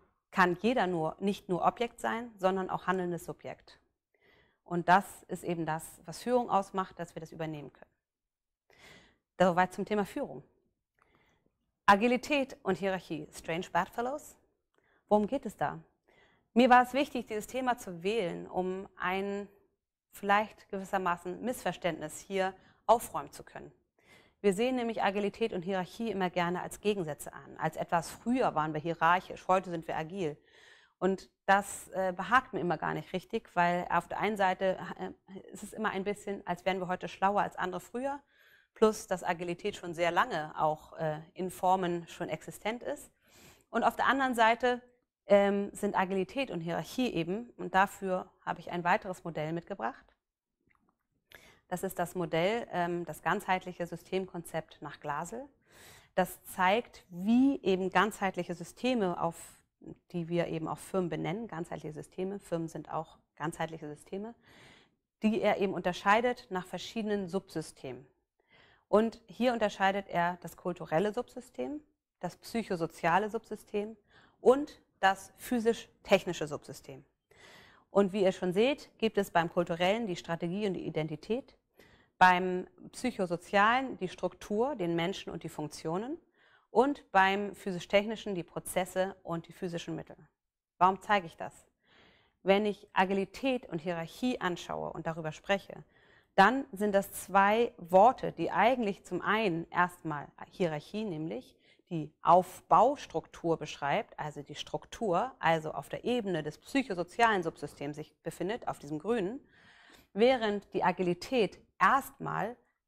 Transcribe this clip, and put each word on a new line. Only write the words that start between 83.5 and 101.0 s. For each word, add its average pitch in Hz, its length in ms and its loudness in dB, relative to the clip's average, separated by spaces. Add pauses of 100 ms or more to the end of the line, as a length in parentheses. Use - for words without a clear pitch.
die 185 120 -6
Struktur, 214 640 -4
den 170 200 -2
Menschen 170 360 -2
und 160 120 -10
die 165 60 -8
Funktionen 175 680 -6 (540)
und 277 400 2
beim 196 440 4
physisch-technischen 202 800 -2
die 170 80 -4
Prozesse 185 800 -4
und 170 240 -6
die 165 60 -20
physischen 170 420 -8
Mittel. - 220 -12 (600)
Warum 185 240 4
zeige 202 260 0
ich - 100 -18
das? - 160 -12 (920)
Wenn 196 220 4
ich 208 280 -4
Agilität 196 760 0
und 165 120 -6
Hierarchie 170 640 -4
anschaue 156 500 -4
und 160 160 -8
darüber 160 240 -6
spreche, - 520 -4 (520)
dann 233 360 6
sind 202 220 -2
das 196 180 2
zwei 202 640 4
Worte, 185 540 6
die 165 200 -4
eigentlich 214 520 2
zum - 180 -6
einen 185 480 0
erstmal 160 580 -2 (220)
Hierarchie, 175 560 -4